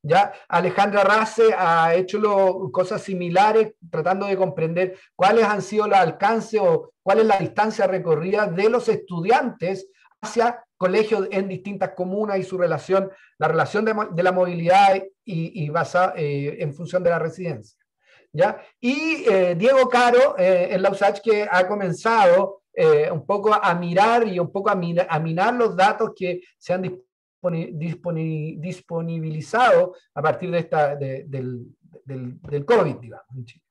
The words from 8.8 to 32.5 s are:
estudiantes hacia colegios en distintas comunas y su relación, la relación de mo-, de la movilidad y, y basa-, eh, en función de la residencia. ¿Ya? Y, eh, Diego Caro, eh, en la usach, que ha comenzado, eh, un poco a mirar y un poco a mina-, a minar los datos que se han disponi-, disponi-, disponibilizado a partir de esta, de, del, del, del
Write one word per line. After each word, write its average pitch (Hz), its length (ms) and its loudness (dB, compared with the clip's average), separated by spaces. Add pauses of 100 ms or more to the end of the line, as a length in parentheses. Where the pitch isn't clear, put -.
estudiantes 190 1000 -2 (300)
hacia 233 420 -2 (140)
colegios 196 540 0
en 196 180 -2
distintas 190 460 -6
comunas 196 440 -4
y 185 40 -4
su 185 160 -8
relación, 185 520 0 (280)
la 156 100 -2
relación 160 380 0
de 220 80 0
mo-, 214 140 -4
de 170 140 -4
la 180 100 2
movilidad 180 640 4 (300)
y, 165 400 -6
y 143 60 -6
basa-, 175 440 0
eh, 143 440 -6
en 147 160 -6
función 180 280 -6
de 175 60 0
la 170 100 0
residencia. 160 600 -8 (520)
¿Ya? - 300 0 (200)
Y, 302 460 -2
eh, 185 280 2
Diego 247 340 4
Caro, 247 480 4
eh, 180 360 2
en 185 100 -2
la 196 80 2
usach, 196 300 0
que 208 300 0
ha 185 180 2
comenzado, 202 920 2 (120)
eh, 151 360 4
un 165 140 -6
poco 202 300 0
a 190 200 0
mirar 202 520 2
y 185 120 -4
un 170 140 -4
poco 196 160 -2
a 202 60 2
mina-, 170 340 -2
a 160 100 -2
minar 170 360 0
los 220 220 0
datos 208 400 2
que 180 240 -6 (180)
se - 140 -6
han 185 100 -2
disponi-, - 960 -8
disponi-, 160 800 -6
disponibilizado 165 1400 -2 (200)
a 147 60 -8
partir 165 300 -2
de 170 80 0
esta, 151 380 0
de, 135 320 -8
del, 127 360 -10 (400)
del, 127 360 -14
del 143 240 -6